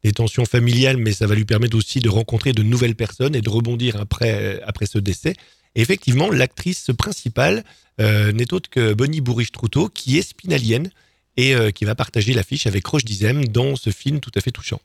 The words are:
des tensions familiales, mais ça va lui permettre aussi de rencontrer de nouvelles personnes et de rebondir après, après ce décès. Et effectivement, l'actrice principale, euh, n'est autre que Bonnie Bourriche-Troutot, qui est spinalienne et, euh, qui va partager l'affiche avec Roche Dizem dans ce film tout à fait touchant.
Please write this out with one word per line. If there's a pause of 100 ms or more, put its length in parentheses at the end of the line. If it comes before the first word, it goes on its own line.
des
tensions
familiales,
mais
ça
va
lui
permettre
aussi
de
rencontrer
de
nouvelles
personnes
et
de
rebondir
après,
après
ce
décès. (400)
Et
effectivement,
l'actrice
principale, (360)
euh,
n'est
autre
que
Bonnie
Bourriche-Troutot,
qui
est
spinalienne (460)
et,
euh,
qui
va
partager
l'affiche
avec
Roche
Dizem
dans
ce
film
tout
à
fait
touchant.